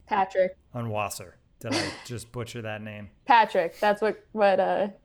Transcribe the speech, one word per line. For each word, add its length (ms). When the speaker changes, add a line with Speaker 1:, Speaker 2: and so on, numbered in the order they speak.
Speaker 1:
Patrick. 500
Speaker 2:
Onwuasor? 560
Did 120
I 160
just 260
butcher 300
that 200
name? 280
Speaker 1:
Patrick. 540
That's 220
what, 300
what, 280
uh, 300